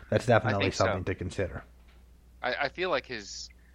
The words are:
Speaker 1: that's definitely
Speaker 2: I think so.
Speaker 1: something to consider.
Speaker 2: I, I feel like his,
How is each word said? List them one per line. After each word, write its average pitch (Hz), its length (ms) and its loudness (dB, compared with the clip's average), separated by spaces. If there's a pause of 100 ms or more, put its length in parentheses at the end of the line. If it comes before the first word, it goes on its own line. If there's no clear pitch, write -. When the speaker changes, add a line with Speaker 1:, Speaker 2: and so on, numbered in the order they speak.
(100)
Speaker 1:
that's 107 160 2
definitely 110 320 4
Speaker 2:
I 101 40 0
think 98 120 0
so. 101 120 2
Speaker 1:
something 92 180 0
to 95 100 -2
consider. 90 480 -4 (800)
Speaker 2:
I, 123 120 -2
I 139 160 -2
feel 180 200 -4
like 135 160 0
his, 107 420 -10 (260)